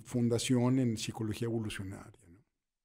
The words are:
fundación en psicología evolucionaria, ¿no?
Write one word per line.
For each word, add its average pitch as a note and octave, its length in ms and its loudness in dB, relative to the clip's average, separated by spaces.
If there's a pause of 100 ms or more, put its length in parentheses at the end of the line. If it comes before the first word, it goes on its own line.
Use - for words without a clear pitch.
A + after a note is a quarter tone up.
fundación A#2+ 720 2
en A#2+ 200 2
psicología A2 480 -4
evolucionaria, G#2 800 -6
¿no? E2+ 160 -20 (400)